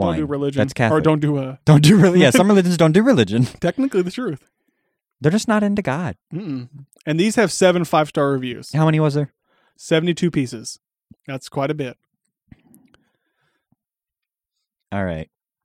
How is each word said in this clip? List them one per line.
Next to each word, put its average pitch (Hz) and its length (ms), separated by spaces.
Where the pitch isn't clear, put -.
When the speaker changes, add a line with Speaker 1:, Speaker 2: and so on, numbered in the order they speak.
Speaker 1:
wine. 156 200
Speaker 2:
religion. 143 340
Speaker 1:
That's 135 140
Catholic. 131 260
Speaker 2:
Or - 20
don't 156 200
do, 147 160
uh, 135 260
Speaker 1:
Don't 151 180
do 175 160
reli-, 180 220
yeah, 147 100
Speaker 2:
<laughs> - 20
Speaker 1:
some 190 180
religions 180 260
don't 160 160
do 190 100
religion. 120 440
Speaker 2:
Technically 202 400
the 180 100
truth. 202 320
Speaker 1:
They're 147 100
just 220 160
not 214 160
into 202 180
God. 139 360
Speaker 2:
Mm-mm. 139 320
And 156 120
these 214 200
have 208 120
seven 180 360
five-star 151 440
reviews. 127 440
Speaker 1:
How 151 100
many 156 160
was 151 140
there? 147 180
Speaker 2:
Seventy-two 170 540
pieces. 120 480
That's 139 200
quite 139 240
a - 20
bit. 135 220
Speaker 1:
All 98 140
right. 80 240